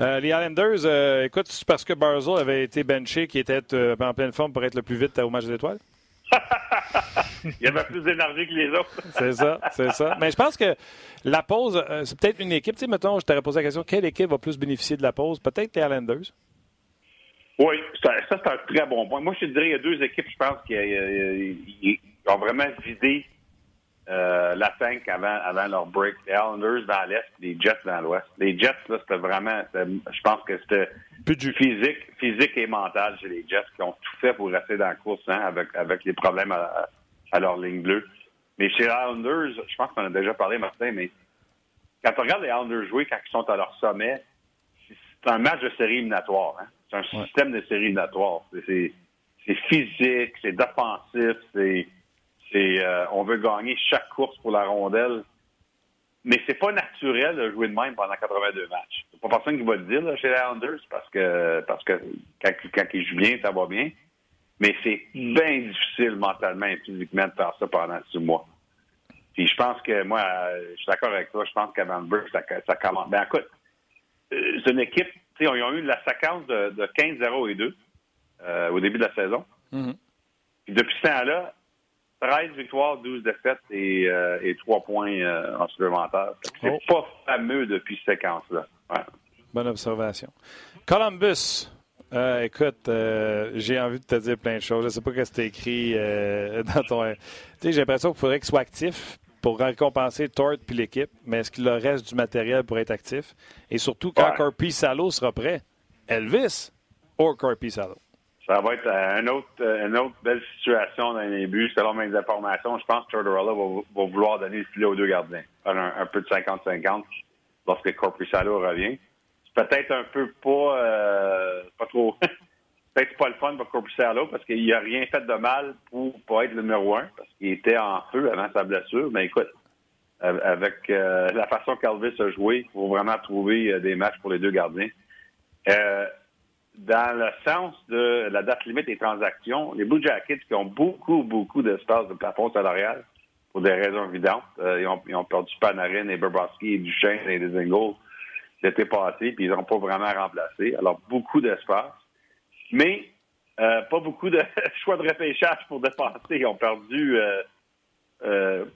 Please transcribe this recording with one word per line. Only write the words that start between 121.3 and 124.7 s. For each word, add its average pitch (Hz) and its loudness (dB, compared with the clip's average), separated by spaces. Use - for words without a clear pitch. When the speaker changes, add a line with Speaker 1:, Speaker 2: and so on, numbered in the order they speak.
Speaker 2:
pas 117 -4
trop, 117 2
<laughs> - -8
peut-être 131 2
pas 139 2
le 120 -4
fun 143 -2
pour 123 -8
Korpisalo 117 0
parce - -8
qu'il 113 2